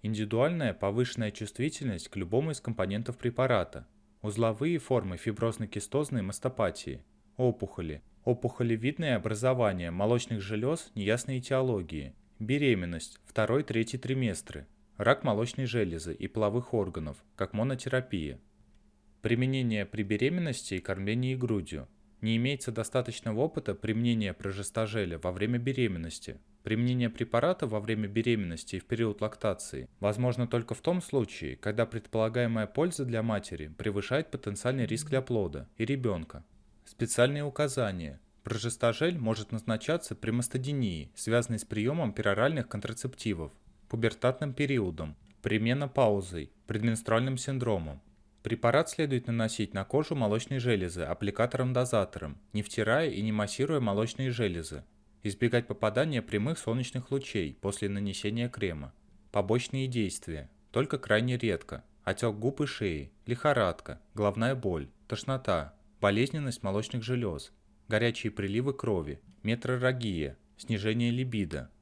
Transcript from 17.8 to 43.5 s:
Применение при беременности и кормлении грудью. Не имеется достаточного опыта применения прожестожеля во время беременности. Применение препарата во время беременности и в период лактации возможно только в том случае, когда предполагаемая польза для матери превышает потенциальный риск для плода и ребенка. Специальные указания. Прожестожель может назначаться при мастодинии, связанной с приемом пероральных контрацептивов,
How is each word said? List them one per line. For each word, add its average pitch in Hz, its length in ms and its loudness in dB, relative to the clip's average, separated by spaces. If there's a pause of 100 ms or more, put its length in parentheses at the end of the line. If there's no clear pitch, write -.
Применение 120 640 2
при 107 180 -4
беременности 127 680 0
и 90 80 -2
кормлении 110 540 0
грудью. 101 520 -2 (340)
Не 113 160 2
имеется 131 340 0
достаточного 113 680 -2
опыта 143 340 -2
применения 110 580 0
прожестожеля 101 840 -2
во 90 140 -2
время 107 260 0
беременности. 117 840 -2 (220)
Применение 120 480 2
препарата 123 560 0
во 107 140 0
время 107 280 -2
беременности 101 680 0
и 92 40 -2
в - 60 -12
период 113 360 0
лактации 98 680 -4 (100)
возможно 117 460 2
только 117 300 -2
в - 60 -16
том 180 200 2
случае, 101 540 -2
когда 110 320 0
предполагаемая 113 800 0
польза 156 380 0
для 117 180 0
матери 95 460 -2
превышает 104 600 0
потенциальный 117 560 -2
риск 110 240 -2
для 131 140 2
плода 87 440 0 (100)
и 113 80 2
ребенка. 107 600 -2 (400)
Специальные 135 580 2
указания. 113 800 -2 (220)
Прожестожель 117 760 0
может 110 340 0
назначаться 117 640 -2
при - 160 -4
мастодинии, 123 840 0
связанной 117 420 2
с - 80 -6
приемом 117 480 0
пероральных 113 540 2
контрацептивов, 101 840 -4 (380)